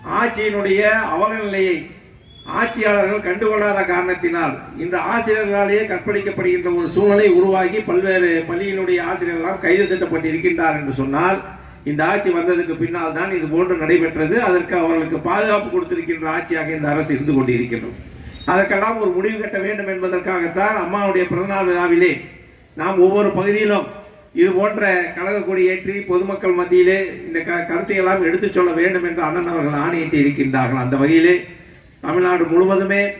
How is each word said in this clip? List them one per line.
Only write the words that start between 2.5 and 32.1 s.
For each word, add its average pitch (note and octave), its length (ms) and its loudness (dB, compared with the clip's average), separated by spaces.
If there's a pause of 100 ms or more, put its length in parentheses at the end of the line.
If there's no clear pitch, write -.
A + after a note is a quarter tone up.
ஆட்சியாளர்கள் G#3 640 0
கண்டுகொள்ளாத G#3 600 0
காரணத்தினால், F3 680 -2 (300)
இந்த F3+ 120 -4 (180)
ஆசிரியர்களாலேயே G#3+ 800 0
கற்பழிக்கப்படுகின்ற F#3 800 -2 (100)
ஒரு E3 160 -2
சூழ்நிலை G3+ 320 6 (100)
உருவாகி, F#3+ 400 2 (120)
பல்வேறு F3+ 420 2 (180)
பள்ளியினுடைய F#3 500 -2 (120)
ஆசிரியர்களால் F3 540 -4
கைது F#3 200 4
செய்யப்பட்டு E3+ 460 -2
இருக்கின்றார் E3 480 0
என்று C#3 140 -4
சொன்னால், C#3+ 440 0 (480)
இந்த D3 200 -2
ஆட்சி G3 240 0
வந்ததுக்கு E3+ 520 0
பின்னால் E3 380 -4
தான் F#3+ 180 -4
இது D#3 100 -4
போன்று F3 360 0
நடைபெற்றது. D#3+ 520 2 (140)
அதற்கு F3+ 320 0
அவர்களுக்கு E3 360 0 (120)
பாதுகாப்பு G#3 400 0
கொடுத்திருக்கின்ற E3 680 -4
ஆட்சியாக D#3+ 420 -4
இந்த D3 120 -2
அரசு D3 240 0
இருந்து C#3+ 200 0
கொண்டிருக்கின்றது. A#2+ 640 -2 (540)
அதற்கெல்லாம் G3+ 500 2
ஒரு F#3+ 160 2
முடிவு A3 220 -2
கட்ட G#3 200 -6
வேண்டும் G3+ 340 -4
என்பதற்காகத்தான் F#3 920 -2
அம்மாவுடைய F#3+ 480 0
பிறந்தநாள் F#3+ 380 -2
விழாவிலே F3 440 4 (640)
நாம் F3+ 280 -2
ஒவ்வொரு G3+ 320 4
பகுதியிலும் G3+ 500 2 (460)
இது F#3 180 4
போன்ற G#3 320 2 (320)
கழக G3 260 -4
கொடி F#3 240 0
ஏற்றி F#3 340 0
பொதுமக்கள் F#3 600 0
மத்தியிலே F3+ 380 4 (300)
இந்த E3 120 -4
க-, F3 300 -4
கருத்தை F3+ 260 -2
எல்லாம் F#3+ 280 0
எடுத்துச் F#3 300 0
சொல்ல F3+ 180 2
வேண்டும் F3 320 0
என்று E3+ 180 -4
அண்ணன் F3 260 -2
அவர்கள் D3 320 -2
ஆணையிட்டு D#3+ 380 -2
இருக்கின்றார்கள். C3+ 680 0
அந்த C3 140 0
வகையிலே E3 380 4 (680)
தமிழ்நாடு F3+ 440 2